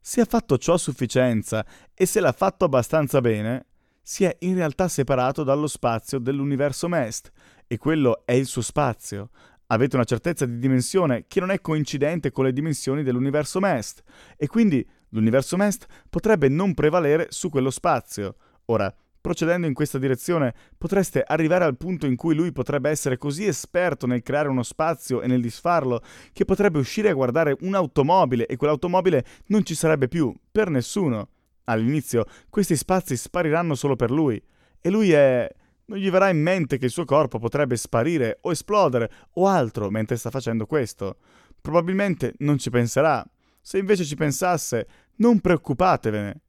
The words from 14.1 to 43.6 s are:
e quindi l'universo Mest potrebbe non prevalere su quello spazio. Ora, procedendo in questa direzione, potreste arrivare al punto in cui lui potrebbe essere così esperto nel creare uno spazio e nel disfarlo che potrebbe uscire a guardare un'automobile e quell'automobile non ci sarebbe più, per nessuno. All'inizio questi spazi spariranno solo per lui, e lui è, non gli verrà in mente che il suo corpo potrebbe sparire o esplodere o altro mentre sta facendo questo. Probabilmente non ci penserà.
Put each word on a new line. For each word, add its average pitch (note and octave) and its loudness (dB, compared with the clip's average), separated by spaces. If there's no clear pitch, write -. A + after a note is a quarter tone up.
e D3 -4
quindi F#3 2
l'universo A2+ 0
Mest G3 -2
potrebbe E3+ 2
non E3+ 0
prevalere D3+ 2
su - -8
quello C3+ 0
spazio. A#2+ -4
Ora, G2+ 0
procedendo E3+ 0
in D3+ -2
questa D3 -4
direzione, C#3+ 0
potreste - 0
arrivare D#3+ 2
al C#3 0
punto E3 -6
in C3 2
cui D#3+ 0
lui E3 -2
potrebbe C#3 -2
essere C#3+ -2
così D3 -4
esperto F3 -2
nel B2 -2
creare D3 -2
uno C3 -2
spazio D#3 -4
e - -4
nel B2+ 2
disfarlo B2+ -2
che - 0
potrebbe F#3+ 2
uscire G#3 0
a F#3 2
guardare C#3 0
un'automobile D3+ 2
e B2+ -6
quell'automobile E3 2
non G#3 2
ci E3 -6
sarebbe D3+ 2
più, D3 0
per G#3+ 2
nessuno. C3 -2
All'inizio A#2 0
questi F3+ 0
spazi F3+ -2
spariranno E3 -2
solo C3+ 0
per A2+ 0
lui, C#3 0
e E3+ -2
lui G3+ 4
è, C3 6
non G3+ -10
gli G3 0
verrà F#3 6
in D#3+ 2
mente E3 0
che B2+ -4
il B2 2
suo E3+ -6
corpo C#3 2
potrebbe B2+ -2
sparire A#2+ -2
o F3 -4
esplodere D3+ 0
o F3+ 2
altro B2+ 0
mentre A2 -2
sta A#2 -8
facendo A2+ -4
questo. G#2 -4
Probabilmente F3 0
non C#3+ 2
ci C3 -6
penserà. B2 0